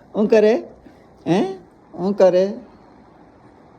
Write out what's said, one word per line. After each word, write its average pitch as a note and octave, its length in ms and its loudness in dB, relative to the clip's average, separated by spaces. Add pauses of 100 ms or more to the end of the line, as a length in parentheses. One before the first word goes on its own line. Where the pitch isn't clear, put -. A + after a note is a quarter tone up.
(140)
શું G#3+ 140 -2
કરે? A3 360 2 (600)
હે? F3+ 160 0 (540)
શું F#3+ 180 -6
કરે? F#3 320 2 (1300)